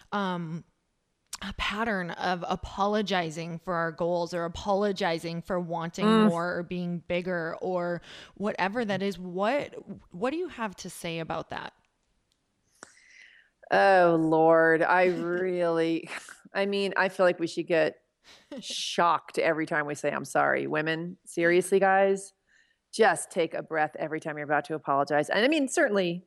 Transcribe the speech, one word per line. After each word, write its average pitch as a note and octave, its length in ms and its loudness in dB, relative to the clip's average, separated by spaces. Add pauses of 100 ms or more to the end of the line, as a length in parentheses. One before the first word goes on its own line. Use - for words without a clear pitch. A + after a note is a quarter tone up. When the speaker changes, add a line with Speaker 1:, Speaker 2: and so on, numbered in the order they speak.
(100)
Speaker 1:
um, F3 540 -4 (800)
a G3 120 -10
pattern G3+ 560 -4
of F3+ 360 -4
apologizing F3+ 1160 -2
for F#3 80 -4
our E3 200 0
goals E3+ 420 -2
or E3+ 100 -2
apologizing F3 960 -2
for F#3 180 -4
wanting E3+ 460 -4
Speaker 2:
Mm. G#3+ 240 6
Speaker 1:
more F3 300 0
or F3 40 -4
being F3 360 -6 (100)
bigger F3 540 -2
or F3 400 -4 (320)
whatever G3+ 500 -2
that G3 160 -2
is. G3 180 -4
What, F#3 560 -2 (360)
what A3 220 -4
do D#4+ 40 -6
you F4 120 -6
have A3 280 -8
to F3+ 140 -12
say E3 280 -8
about D#3+ 300 -8
that? - 240 -10 (2000)
Speaker 2:
Oh, F#3 500 6
Lord. D#3+ 600 6
I F3+ 220 4
Speaker 1:
<laughs> - 20 6
Speaker 2:
really, E3+ 1000 0 (440)
I G3 140 0
mean, G3+ 300 -2
I F#3+ 120 2
feel F#3+ 180 0
like F3 120 2
we E3+ 80 -2
should E3 200 -6
get D#3 300 2 (320)
Speaker 1:
<laughs> - 320 -18
Speaker 2:
shocked - 800 -2
every D#3+ 280 0
time D3+ 200 -2
we D3 80 -6
say, C#3+ 160 -2
"I'm C#3 140 -6
sorry." C3+ 420 0
Women, D#3+ 580 -4
seriously, F3 560 2
guys, G3 520 2 (600)
just G3 380 2
take E3 240 -2
a D3+ 80 -6
breath D3+ 360 -4
every D#3 220 -6
time D3+ 160 -8
you're D3 80 -8
about D3 220 0
to D#3+ 80 -6
apologize. D3 560 0
And G3+ 140 2
I C4+ 40 4
mean, D4 200 2
certainly G3 580 0